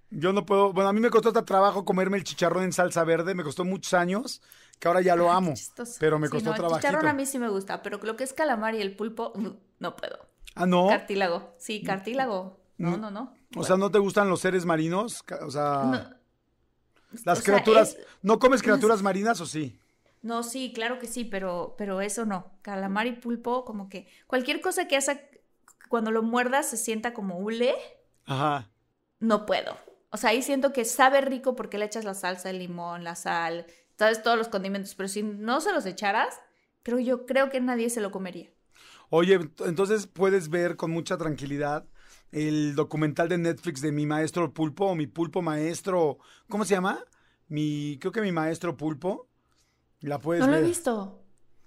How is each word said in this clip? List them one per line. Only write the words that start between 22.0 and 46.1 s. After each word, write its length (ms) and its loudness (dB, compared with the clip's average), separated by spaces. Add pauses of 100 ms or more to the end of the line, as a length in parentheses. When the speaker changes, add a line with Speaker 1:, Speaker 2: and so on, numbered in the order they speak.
Speaker 2:
eso 240 -4
no. 260 -6 (100)
Calamar 460 -4
y 60 -4
pulpo, 500 -4
como 260 -12
que 180 -16 (200)
cualquier 320 -2
cosa 280 -2
que 100 2
hace, 460 -4 (440)
cuando 240 -2
lo 120 0
muerdas 460 2
se 80 -6
sienta 360 -4
como 240 -6
hule, 360 0 (520)
Speaker 1:
Ajá. 440 -2 (500)
Speaker 2:
no 260 2
puedo. 320 -2 (320)
O 80 -8
sea, 140 2
ahí 100 2
siento 320 0
que 120 0
sabe 360 6
rico 340 -2
porque 220 -8
le 80 -2
echas 200 -6
la 80 -6
salsa, 360 -6
el 100 -6
limón, 440 -10
la 120 -10
sal, 520 -4 (300)
¿sabes? 260 4
Todos 140 4
los 100 0
condimentos, 480 -6
pero 140 -6
si 140 -6
no 380 -2
se 120 -2
los 120 -2
echaras, 540 -2 (440)
creo 160 -2
yo, 260 -2
creo 240 2
que 120 -2
nadie 280 0
se 120 -2
lo 100 -4
comería. 380 -10 (600)
Speaker 1:
Oye, 300 6
ent-, 280 -6
entonces 400 0
puedes 420 2
ver 260 0
con 160 -4
mucha 260 -4
tranquilidad 680 -4 (460)
el 440 0
documental 540 0
de 80 0
Netflix 440 -4
de 100 -2
Mi 140 -2
Maestro 480 -2
Pulpo 340 -2
o 80 0
Mi 100 -2
Pulpo 360 -4
Maestro, 760 0 (320)